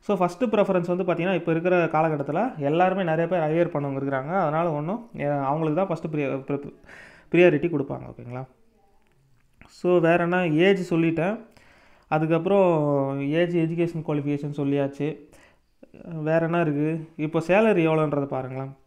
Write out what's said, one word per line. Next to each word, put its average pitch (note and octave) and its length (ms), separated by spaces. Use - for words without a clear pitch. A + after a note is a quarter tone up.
So G#3 140
ஃபஸ்ட்டு F3+ 340
ப்ரிஃபரன்ஸ் F#3 380
வந்து F3+ 160
பார்த்தீங்கன்னா, E3+ 320
இப்போ E3 140
இருக்கிற F3+ 220
காலகட்டத்துல D#3 460
எல்லாருமே F3+ 400
நிறைய E3 220
பேர் E3+ 160
ஹையர் E3 260
பண்ணவங்க C#3 260
இருக்கிறாங்க. C#3 320
அதனால D#3 220
ஒண்ணும், F#3+ 240
ஏ, C#3+ 40
அவங்களுக்கு D#3 300
தான் F#3+ 100
ஃபஸ்ட்டு D#3+ 240
ப்ரி-, C#3+ 180
ப்ரி-, C#3+ 260
ப்ரியாரிட்டி E3+ 420
கொடுப்பாங்க. C3 380
ஓகேங்களா? A#2+ 320
So F3+ 100
வேற E3+ 100
என்ன, F3+ 120
ஏஜ் F#3 160
சொல்லிட்டேன். E3 420
அதுக்கப்புறம் E3 580
ஏஜ், F3 160
எஜுகேஷன் E3 420
குவாலிஃபிகேஷன் D3 540
சொல்லியாச்சு. C#3+ 480
வேற D#3+ 200
என்ன E3+ 180
இருக்கு? D3+ 240
இப்போ D#3 220
சேலரி G3 420
எவ்வளோன்றதை D3+ 440
பாருங்களேன். C3 400